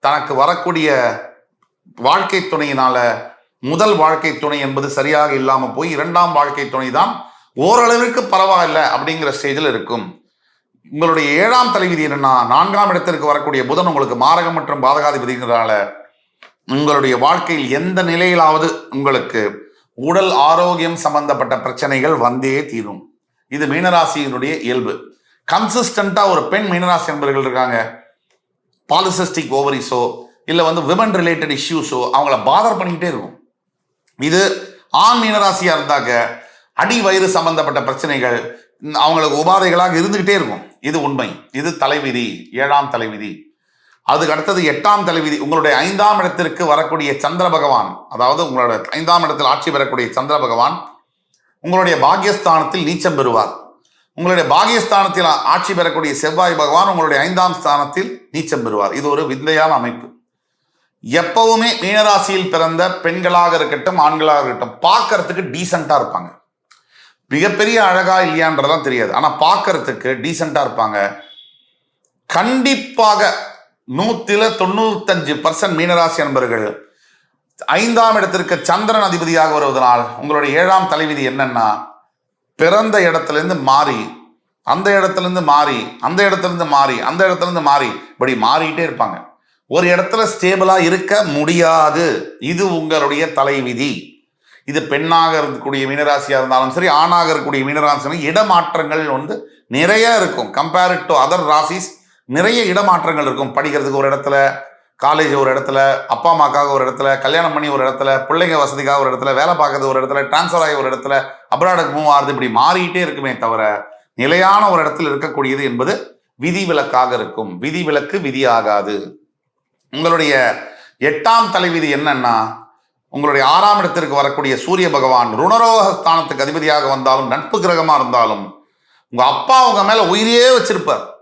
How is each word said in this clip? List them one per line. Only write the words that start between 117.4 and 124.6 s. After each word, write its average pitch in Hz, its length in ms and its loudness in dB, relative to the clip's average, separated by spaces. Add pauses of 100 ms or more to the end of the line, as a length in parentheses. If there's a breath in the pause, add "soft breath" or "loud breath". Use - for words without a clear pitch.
விதிவிலக்கு 151 600 -4
விதியாகாது. 113 760 0 (1000)
உங்களுடைய 160 420 2 (640 loud breath)
எட்டாம் 175 500 2
தலைவிதி 170 440 0
என்னன்னா, 135 420 0 (760)
உங்களுடைய 139 340 2
ஆறாம் 202 340 4
இடத்திற்கு 165 340 -2
வரக்கூடிய 139 420 0
சூரிய 180 340 0